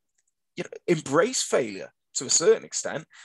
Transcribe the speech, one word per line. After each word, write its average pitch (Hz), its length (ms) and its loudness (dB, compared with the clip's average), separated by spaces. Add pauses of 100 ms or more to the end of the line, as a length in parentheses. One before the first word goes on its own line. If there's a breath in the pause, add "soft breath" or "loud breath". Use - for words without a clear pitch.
(560)
you 180 80 -6
know, - 60 -18 (160)
embrace 165 560 2
failure 104 500 -4 (220)
to 135 120 -6
a 120 40 -2
certain 165 340 4
extent, 110 420 -8 (180 loud breath)